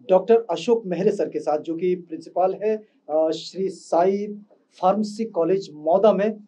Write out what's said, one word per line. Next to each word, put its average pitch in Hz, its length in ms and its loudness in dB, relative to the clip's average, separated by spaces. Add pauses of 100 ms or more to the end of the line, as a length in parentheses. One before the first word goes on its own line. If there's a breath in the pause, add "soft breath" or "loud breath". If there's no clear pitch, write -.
डॉक्टर 190 400 4
अशोक 226 360 0
मेहरे 190 260 0
सर - 180 -2
के 151 100 -8
साथ, 151 200 -2
जो 160 160 -8
कि 180 200 -2
प्रिंसिपल 175 580 -4 (100)
है, 214 220 -2 (240 soft breath)
अ, 160 220 2
श्री 175 380 -6
साई 196 580 0 (540)
फार्मेसी 208 440 0
कॉलेज 175 480 -2
मौदा 180 400 4
में 208 340 -2